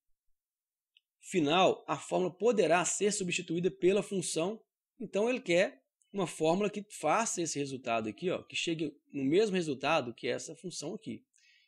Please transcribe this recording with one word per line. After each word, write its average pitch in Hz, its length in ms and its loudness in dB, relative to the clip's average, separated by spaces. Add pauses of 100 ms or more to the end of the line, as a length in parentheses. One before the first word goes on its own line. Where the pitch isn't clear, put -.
(1200)
final, 160 680 2
a 151 80 -2
fórmula 170 400 -2
poderá 185 480 4
ser 196 300 0
substituída 175 560 -2
pela 190 320 2
função. 175 580 -4 (400)
Então, 214 300 0
ele 254 100 0
quer 185 420 2 (300)
uma 196 140 -2
fórmula 175 460 2
que 202 120 -8 (160)
faça 185 420 0
esse 151 180 -4
resultado 120 500 -2
aqui, 175 220 -4
ó, 117 100 -4
que - 140 -12
chegue 165 440 -4 (140)
no 139 100 -4
mesmo 185 320 2
resultado 143 580 -2
que - 140 -8
essa 127 280 -4
função 170 400 -10
aqui. - 280 -12 (440)